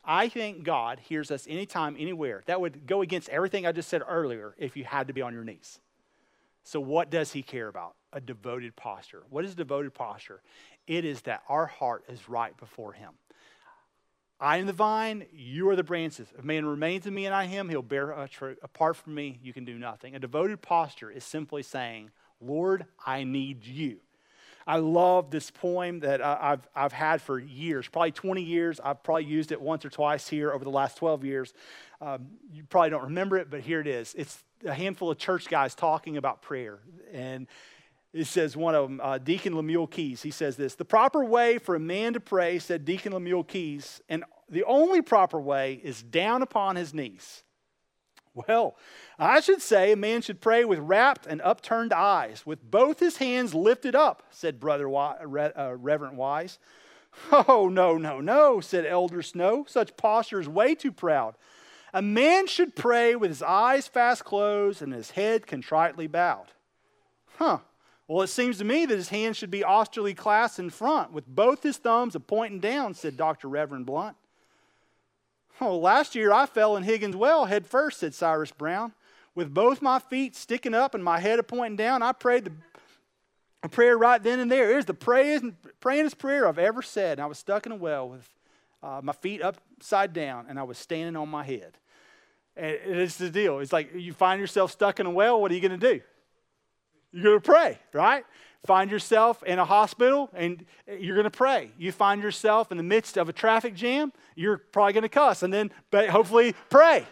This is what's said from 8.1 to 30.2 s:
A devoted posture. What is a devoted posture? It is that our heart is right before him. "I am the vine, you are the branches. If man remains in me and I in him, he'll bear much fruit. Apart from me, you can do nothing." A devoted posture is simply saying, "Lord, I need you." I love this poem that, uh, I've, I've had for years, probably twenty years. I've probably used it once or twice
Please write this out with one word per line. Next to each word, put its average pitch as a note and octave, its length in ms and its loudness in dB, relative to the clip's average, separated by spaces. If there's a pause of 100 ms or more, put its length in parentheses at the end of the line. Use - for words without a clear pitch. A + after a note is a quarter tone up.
A C#3+ 60 -14
devoted A#2+ 560 -12
posture. G2 540 -16
What D3 160 -8
is G3 60 -14
a E3+ 60 -18
devoted C#3+ 360 -6
posture? G2+ 480 -14 (460)
It E3 180 -4
is C#3 180 -8
that A#2 260 -8
our D3+ 180 -2
heart - 420 -8
is B2 180 -20
right A#2 300 -6
before G#2+ 360 -20
him. G2 200 -20 (1300)
"I D3 180 0
am F#3+ 100 -4
the G3 40 -4
vine, G#3+ 640 -2
you C#3+ 360 -6
are G3 60 2
the F3+ 80 -2
branches. D#3+ 540 -8
If C3 80 -18
man D#3 180 -4
remains D#3+ 440 -6
in G3 60 -10
me G3 120 -8
and G3 80 -4
I G3 120 -2
in F3+ 40 -12
him, F#3+ 200 -8
he'll D3 120 -4
bear C#3 340 -6
much C#3 220 -14
fruit. C3+ 240 -14
Apart D#3+ 340 -2
from D#3 200 -16
me, C#3 260 -10
you B2+ 100 -18
can B2 140 -16
do A#2+ 140 -14
nothing." A#2+ 360 -14
A C3+ 40 -14
devoted D#3 420 -4
posture D#3 480 -4
is A#2+ 140 -16
simply D3+ 400 -10
saying, A#2 480 -12 (280)
"Lord, E3+ 460 -4 (180)
I C3 200 -6
need C3+ 420 -8
you." B2+ 340 -8 (680)
I D#3 100 0
love E3+ 540 2
this D3+ 180 -8
poem F3 520 -6
that, C#3 200 -2
uh, C#3+ 180 -2
I've, C#3+ 360 -2
I've C#3 160 -2
had D#3 280 -2
for C3+ 200 -6
years, C3 480 -8
probably E3 240 -2
twenty F#3+ 320 -6
years. E3+ 360 -4
I've C#3 220 -6
probably D#3+ 240 -2
used D3+ 260 -4
it D#3 80 -6
once D3+ 260 -6
or C#3+ 40 -12
twice D3 380 -4